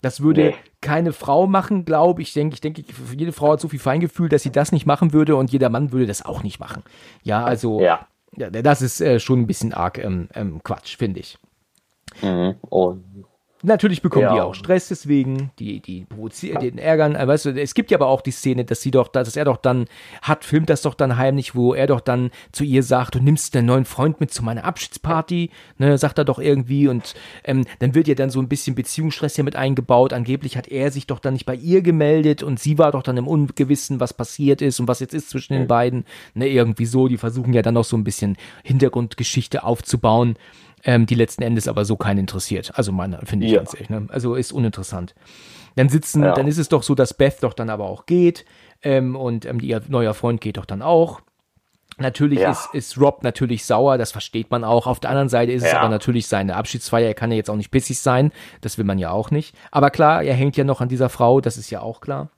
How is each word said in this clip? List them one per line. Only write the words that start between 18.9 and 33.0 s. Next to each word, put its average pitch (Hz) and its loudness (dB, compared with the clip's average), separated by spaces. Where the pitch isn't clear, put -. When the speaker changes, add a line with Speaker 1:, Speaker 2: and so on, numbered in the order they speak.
Speaker 1:
doch, 127 4
dass 120 -2
er 147 0
doch 135 2
dann, 127 0
hat - -2
filmt 156 0
das 147 2
doch 143 -2
dann 131 0
heimlich, 135 0
wo 123 2
er 131 0
doch 120 2
dann 123 0
zu - -4
ihr 135 2
sagt, 123 0
"Du 123 0
nimmst 143 2
deinen 120 4
neuen 127 4
Freund 147 -2
mit 147 -2
zu - -8
meiner 117 -6
Abschiedsparty", 170 -4
ne, 139 6
sagt 139 0
er 147 2
doch 135 0
irgendwie 139 2
und, 123 -2
ähm, 131 0
dann 127 2
wird 156 4
ja 151 4
dann 135 0
so 131 -4
ein 131 -4
bisschen 135 -4
Beziehungsstress 147 -4
hier 147 -2
mit 135 -6
eingebaut. 131 2
Angeblich 127 -4
hat - -10
er 139 -2
sich 139 -10
doch 135 -6
dann 135 -4
nicht 131 -6
bei 127 -4
ihr 170 2
gemeldet 156 2
und 139 -4
sie 147 0
war 151 6
doch 139 -2